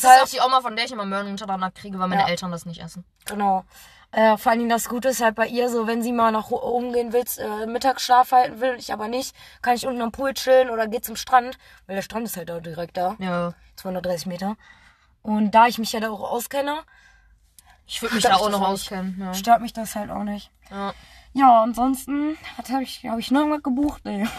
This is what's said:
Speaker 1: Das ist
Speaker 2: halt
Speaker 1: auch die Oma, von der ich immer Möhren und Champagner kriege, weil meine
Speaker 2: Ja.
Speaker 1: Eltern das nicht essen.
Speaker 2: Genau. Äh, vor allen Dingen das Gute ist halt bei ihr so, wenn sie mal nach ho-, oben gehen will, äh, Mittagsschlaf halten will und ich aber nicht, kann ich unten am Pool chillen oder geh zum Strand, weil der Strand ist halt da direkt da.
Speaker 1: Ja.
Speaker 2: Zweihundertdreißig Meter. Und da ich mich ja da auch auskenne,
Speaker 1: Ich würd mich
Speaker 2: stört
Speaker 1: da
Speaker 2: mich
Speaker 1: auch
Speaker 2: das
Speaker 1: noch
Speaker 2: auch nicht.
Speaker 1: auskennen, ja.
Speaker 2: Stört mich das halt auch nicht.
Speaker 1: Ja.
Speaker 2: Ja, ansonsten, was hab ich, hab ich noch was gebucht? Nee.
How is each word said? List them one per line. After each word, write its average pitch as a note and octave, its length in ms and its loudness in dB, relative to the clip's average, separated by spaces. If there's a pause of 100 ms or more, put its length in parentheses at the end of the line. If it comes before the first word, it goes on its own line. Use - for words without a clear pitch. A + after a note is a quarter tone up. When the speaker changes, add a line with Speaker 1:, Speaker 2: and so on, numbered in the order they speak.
Speaker 1:
Das - 40 0
ist B3+ 60 8
Speaker 2:
halt C4 120 12
Speaker 1:
auch C4 80 0
die C4 100 -4
Oma, C4 220 4
von A#3 140 -8
der A#3 100 -2
ich C4 60 -10
immer G#3+ 120 -6
Möhren G3 220 -4
und G3 120 -8
Champagner F#3+ 320 -4
kriege, F#3+ 280 -12
weil F#3 100 -2
meine F#3+ 140 2
Speaker 2:
Ja. F#3+ 60 2
Speaker 1:
Eltern F3 240 -4
das E3+ 120 -10
nicht E3+ 160 -12
essen. F3 240 -16 (220)
Speaker 2:
Genau. G3 400 0 (460)
Äh, A3 260 4
vor B3 120 -2
allen A3+ 100 2
Dingen A#3 100 -2
das A#3 180 0
Gute A#3+ 200 -4
ist A#3+ 120 -2
halt A3+ 140 2
bei A3 120 0
ihr A#3+ 220 -2
so, A#3 180 -2
wenn A#3 160 -2
sie A#3+ 100 -2
mal A3+ 200 4
nach G#3+ 160 -2
ho-, A#3+ 140 -4
oben A#3+ 320 -4
gehen A#3+ 180 -2
will, A#3+ 120 2 (120)
äh, G#3+ 300 -6
Mittagsschlaf B3 680 2
halten B3 300 4
will C4 100 2
und B3 60 -8
ich - 160 -8
aber G#3+ 140 -6
nicht, B3 280 -6 (240)
kann B3 140 2
ich A#3+ 120 -2
unten B3 140 -4
am A#3 120 -2
Pool C4+ 200 -2
chillen B3+ 380 4
oder A3+ 180 -2
geh A3+ 140 -4
zum A3 140 -10
Strand, B3+ 420 2 (280)
weil F#3+ 100 -10
der F#3+ 60 -2
Strand A3+ 240 -8
ist G3 120 -10
halt E3 100 -10
da E3+ 120 -8
direkt E3+ 360 -10
da. F#3 220 0
Speaker 1:
Ja. F3 340 -2 (240)
Speaker 2:
Zweihundertdreißig F3+ 500 -6
Meter. F#3 300 -6 (640)
Und G#3+ 300 0
da A3+ 160 8
ich A#3+ 100 -2
mich A3 160 -4
ja A3+ 80 -4
da A3 100 -2
auch G3+ 200 -10
auskenne, C#4 480 -4 (1080)
Speaker 1:
Ich - 140 -10
würd A3+ 140 -4
mich A3 80 0
Speaker 2:
stört A3 120 6
Speaker 1:
da F#3 40 6
Speaker 2:
mich G#3+ 80 2
Speaker 1:
auch G#3 40 0
Speaker 2:
das G3+ 100 0
Speaker 1:
noch F#3+ 60 2
Speaker 2:
auch F#3+ 60 0
nicht. G3 120 -4
Speaker 1:
auskennen, F#3 360 -6
ja. F#3 140 -6
Speaker 2:
Stört G3+ 260 4
mich A#3 140 -8
das A3 220 -8
halt G#3 140 -6
auch G3+ 140 -6
nicht. G3+ 260 -8 (200)
Speaker 1:
Ja. G3 240 -6 (400)
Speaker 2:
Ja, B3+ 280 8
ansonsten, C4+ 760 -2 (220)
was A#3+ 120 -12
hab C4 120 -2
ich, - 240 -10
hab A3+ 120 -4
ich A3 120 -8
noch D4 180 2
was D4+ 140 -2
gebucht? C#4+ 420 -2
Nee. G#3 220 -2 (120)